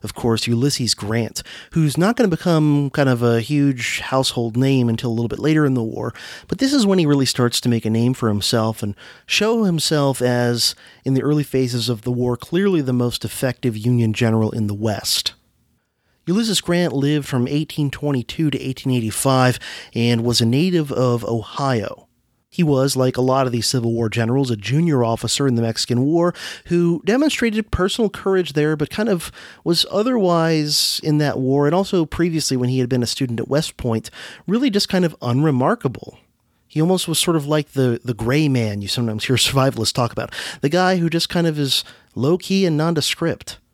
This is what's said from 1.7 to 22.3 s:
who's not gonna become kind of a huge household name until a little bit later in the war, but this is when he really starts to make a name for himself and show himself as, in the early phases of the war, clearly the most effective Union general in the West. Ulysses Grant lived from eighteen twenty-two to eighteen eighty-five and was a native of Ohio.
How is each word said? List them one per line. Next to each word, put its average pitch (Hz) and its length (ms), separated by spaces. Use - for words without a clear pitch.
who's 156 240
not 196 180
gonna 220 140
become 151 640
kind 139 180
of 120 120
a 117 200
huge 139 580
household 120 580
name 131 320
until 117 220
a - 20
little 117 140
bit - 100
later 156 280
in 131 100
the 120 80
war, 113 320
but 180 100
this 269 160
is 247 140
when 196 100
he 170 80
really 143 220
starts 120 340
to 127 80
make 117 160
a 110 60
name 117 240
for 117 140
himself 110 520
and 101 140
show 220 380
himself 151 540
as, 120 540
in 135 80
the 131 80
early 147 220
phases 123 460
of 113 120
the 123 100
war, 123 260
clearly 185 440
the 127 120
most 120 300
effective 120 540
Union 117 360
general 110 360
in 110 160
the 104 80
West. - 600
Ulysses 202 340
Grant 175 320
lived 139 340
from 127 220
eighteen 147 420
twenty-two 147 600
to 139 100
eighteen 131 320
eighty-five 127 680
and 117 300
was 117 160
a 117 40
native 151 460
of 120 320
Ohio. 117 840